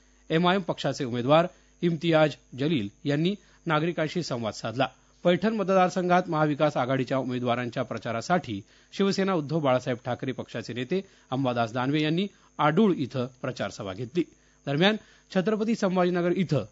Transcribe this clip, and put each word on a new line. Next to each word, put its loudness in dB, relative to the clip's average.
एमआयएम 2
पक्षाचे -4
उमेदवार 4
इम्तियाज 2
जलील 0
यांनी 0
नागरिकांशी -2
संवाद -4
साधला. -2
पैठण 2
मतदारसंघात 2
महाविकास 2
आघाडीच्या 0
उमेदवारांच्या -2
प्रचारासाठी -4
शिवसेना 0
उद्धव -2
बाळासाहेब 2
ठाकरे -4
पक्षाचे -10
नेते -4
अंबादास 0
दानवे 0
यांनी 0
आडूळ 4
इथं -2
प्रचार -6
सभा -8
घेतली. -4
दरम्यान, 2
छत्रपती 0
संभाजीनगर 0
इथं 0